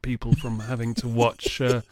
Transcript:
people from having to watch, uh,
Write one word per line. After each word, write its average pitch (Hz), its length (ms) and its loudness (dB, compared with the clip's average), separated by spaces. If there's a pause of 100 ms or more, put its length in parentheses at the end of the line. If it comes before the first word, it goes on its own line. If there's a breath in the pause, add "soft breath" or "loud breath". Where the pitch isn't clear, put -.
people 117 340 -2
from 113 260 -4
having 117 340 -4
to 123 120 -4
watch, 117 540 2
uh, 123 200 4 (100)